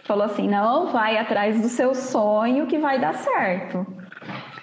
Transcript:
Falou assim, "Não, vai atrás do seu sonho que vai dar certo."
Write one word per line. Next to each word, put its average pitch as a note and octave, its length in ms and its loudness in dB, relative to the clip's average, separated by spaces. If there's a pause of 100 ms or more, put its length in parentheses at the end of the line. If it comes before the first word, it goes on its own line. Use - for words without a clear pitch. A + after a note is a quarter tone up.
Falou G#3 220 2
assim, G3+ 220 -2
"Não, A3+ 440 2
vai A3 260 2
atrás G#3+ 420 2
do A3 80 0
seu B3+ 280 2
sonho A#3 720 2
que D#4 100 0
vai C#4 220 0
dar - 160 0
certo." G3 720 -2 (760)